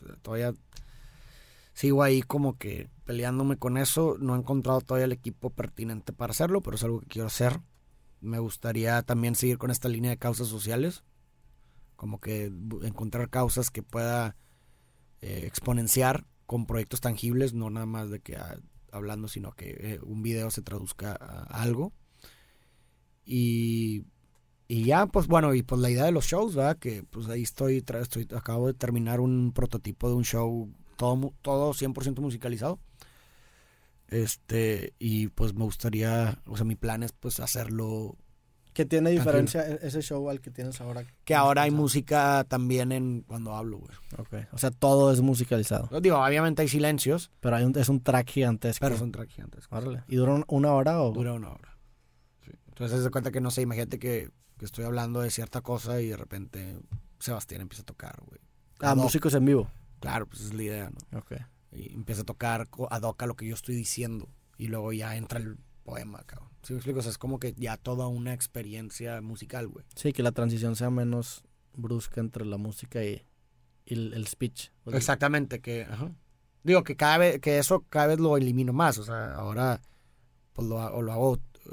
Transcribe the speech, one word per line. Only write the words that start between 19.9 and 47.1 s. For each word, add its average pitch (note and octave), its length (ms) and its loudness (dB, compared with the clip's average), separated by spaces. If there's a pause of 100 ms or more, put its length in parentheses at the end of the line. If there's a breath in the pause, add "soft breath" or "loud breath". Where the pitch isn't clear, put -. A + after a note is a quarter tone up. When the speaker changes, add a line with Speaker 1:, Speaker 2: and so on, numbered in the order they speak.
Speaker 1:
un G#2+ 180 -8
video A2+ 300 -2
se G#2+ 100 -6
traduzca G2+ 580 -8
a - 420 -10
algo. A#2+ 300 0 (1300 soft breath)
Y, A2+ 800 0 (640)
y A#2 180 0
ya, E3 220 6
pues, E3+ 200 4
bueno, D#3 260 6
y B2 100 4
pues B2 180 0
la B2 80 4
idea B2 160 4
de E3+ 60 6
los D#3+ 140 2
shows, G3 300 2
¿verdad? C#3+ 220 2
Que, G#2+ 260 -8
pues, A2 260 -10
ahí A#2 140 -2
estoy, C3 380 0
tra-, A#2+ 200 -4
estoy, A#2+ 340 -4
acabo A#2+ 320 0
de C3 60 0
terminar A#2+ 460 0
un B2 340 2
prototipo A#2+ 560 -2
de A#2+ 60 2
un B2 80 2
show, A#2 480 -2 (260)
todo B2 180 2
mu-, C3+ 260 -2
todo C#3+ 320 2
cien C3+ 200 -2
por D#3 100 -6
ciento C3+ 180 -2
musicalizado. B2 580 -4 (1300 soft breath)
Este, A2 920 0
y, G#2+ 300 0
pues, A2 260 2
me A2 80 0
gustaría, A2 840 0
o G#2+ 100 -10
sea, A2 100 0
mi A2 100 0
plan A2+ 280 -4
es, A#2 100 -6
pues, - 260 -6
hacerlo A2 760 -4 (580)
Speaker 2:
¿Qué D#3 120 2
tiene D#3+ 260 4
Speaker 1:
tangible. E3+ 120 6
Speaker 2:
diferencia D3+ 440 4
e-, D3+ 200 -4
ese D3 140 -4
show C#3+ 280 -4
al C#3 120 -6
que C3 100 -16
tienes B2+ 300 -8
ahora? A#2+ 240 -8 (180)
Speaker 1:
Que D#3 120 2
ahora C#3 280 8
hay D3 80 4
Speaker 2:
musicalizado? C#3+ 720 4
Speaker 1:
música B2+ 80 -2
también B2+ 420 2
en B2+ 300 -2
cuando A2+ 340 -8
hablo, A2 240 -6
güey. - 160 -16 (220)
Speaker 2:
Ok. A2 340 -8
O B2+ 60 -10
sea, C3 140 0
todo C#3 420 8
es B2 80 6
musicalizado. A#2+ 680 2 (120)
Speaker 1:
Digo, F3+ 160 6
obviamente D3+ 440 4
hay D3+ 60 4
silencios. D3 720 2